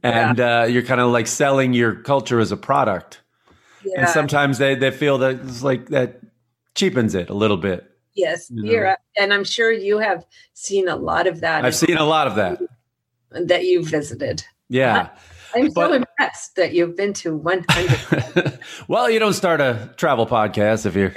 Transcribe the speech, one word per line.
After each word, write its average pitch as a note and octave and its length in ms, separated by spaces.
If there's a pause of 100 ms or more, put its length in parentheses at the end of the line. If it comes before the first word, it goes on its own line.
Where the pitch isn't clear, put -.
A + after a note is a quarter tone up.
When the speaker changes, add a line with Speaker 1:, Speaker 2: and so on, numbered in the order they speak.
Speaker 1:
and, A#2 340
Speaker 2:
Yeah. A#2+ 240
Speaker 1:
uh, A#2 40
you're B2 180
kinda, B2 220
like, A#2+ 220
selling C3+ 460
your A#2+ 220
culture B2+ 440
as G#2 120
a G2+ 60
product. A2+ 640 (640)
Speaker 2:
Yeah. F#3 160
Speaker 1:
And F3 80
sometimes C#3+ 480
they, C3+ 180
they C3 160
feel C#3 280
that C3 160 (100)
it's B2 180
like, C3 260
that C3 300 (540)
cheapens B2 420
it F2 140
a G2 40
little G2+ 240
bit. F2+ 320 (260)
Speaker 2:
Yes, E3+ 340
Speaker 1:
You A#3+ 140
know? G#3+ 80
Speaker 2:
you're, G3 260 (200)
and G3+ 160
I'm G3+ 100
sure A3+ 280
you G#3 280
have F#3+ 260 (280)
seen G3 340
a D#3 80
lot E3 320
of E3 140
that. D#3+ 240
Speaker 1:
I've B2+ 100
seen D#3+ 220
a D#3 80
lot D#3 220
of G2+ 80
that. F#2 240 (720)
Speaker 2:
That F3 340
you've F3 220
visited. - 560 (260)
Speaker 1:
Yeah. A#2 400 (440)
Speaker 2:
I'm B3+ 160
so - 40
Speaker 1:
But - 220
Speaker 2:
impressed - 600
that E3 180
you've E3+ 220
been G3+ 180
to E3 220
one F3 340
hundred. - 920 (140)
Speaker 1:
<laughs> - 140
Well, A#3 220
you A3+ 100
don't G#3 140
start E3 280
a A2+ 360
travel C3 280
podcast G#2+ 600
if F#2 100
you're, G2 220